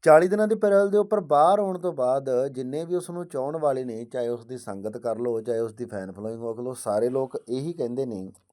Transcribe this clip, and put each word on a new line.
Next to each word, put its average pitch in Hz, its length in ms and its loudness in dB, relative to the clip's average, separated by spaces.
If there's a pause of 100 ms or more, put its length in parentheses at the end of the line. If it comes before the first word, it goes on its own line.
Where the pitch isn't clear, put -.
ਚਾਲੀ 165 260 10
ਦਿਨਾਂ 208 200 2
ਦੀ 214 60 2
ਪੈਰੋਲ 202 360 4
ਦੇ 202 80 4
ਉੱਪਰ 208 220 2
ਬਾਹਰ 156 380 4
ਆਉਣ 190 200 -2
ਤੋਂ 175 140 -4
ਬਾਅਦ 131 560 0
ਜਿੰਨੇ 131 360 -6
ਵੀ 170 100 -6
ਉਸ 175 160 -4
ਨੂੰ 175 180 -10
ਚਾਹੁਣ 147 280 -6
ਵਾਲੇ 139 280 0
ਨੇ, 117 200 -8
ਚਾਹੇ 120 240 -4
ਉਸ 117 180 -6
ਦੀ 123 120 -12
ਸੰਗਤ 107 380 -10
ਕਰ 113 220 -4
ਲਓ, 117 220 -2
ਚਾਹੇ 113 180 -4
ਉਸ 113 160 -4
ਦੀ 120 100 -8
ਫੈਨ 95 280 -10
ਫਾਲੋਇੰਗ 113 440 -8
ਕਰ 120 60 -10
ਲਓ, 127 120 -8
ਸਾਰੇ 113 340 0
ਲੋਕ 127 400 -4
ਇਹੀ 135 240 -4
ਕਹਿੰਦੇ 131 340 -4
ਨੇ 98 260 -10 (200)